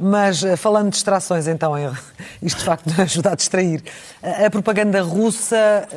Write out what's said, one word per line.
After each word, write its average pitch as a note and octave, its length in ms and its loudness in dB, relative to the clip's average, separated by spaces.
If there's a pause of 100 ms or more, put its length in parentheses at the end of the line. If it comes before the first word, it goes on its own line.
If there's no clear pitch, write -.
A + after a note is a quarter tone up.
mas, G3 420 2
eh, F#3 120 2
falando G#3 300 2
de G3 80 0
distrações, F3+ 540 0
então, D#3+ 300 -2
em, D3 100 -4 (260)
<laughs> - 280 -18
isto - 160 -4
de - 60 -6
facto E3 240 -2
não E3 160 2
ajuda F3 300 0
a - 20 -4
distrair. F3+ 480 0 (400)
A, F#3+ 240 0
a - 20 4
propaganda G#3 540 2
russa G#3+ 920 2